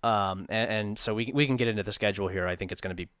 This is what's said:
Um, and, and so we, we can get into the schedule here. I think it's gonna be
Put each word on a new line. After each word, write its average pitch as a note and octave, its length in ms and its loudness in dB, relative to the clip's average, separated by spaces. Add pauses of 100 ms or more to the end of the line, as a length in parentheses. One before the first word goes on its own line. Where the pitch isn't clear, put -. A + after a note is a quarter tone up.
Um, G2 460 2
and, A2 220 0
and G#2+ 280 -2
so - 160 -2
we, A2 200 -2
we C#3+ 120 4
can C3 100 2
get A#2+ 120 2
into G#2+ 140 0
the G2+ 100 -4
schedule G2+ 360 0
here. F#2 180 0
I F2+ 100 -2
think F2+ 160 -6
it's - 80 -8
gonna F#2 140 -4
be F2 140 -8 (120)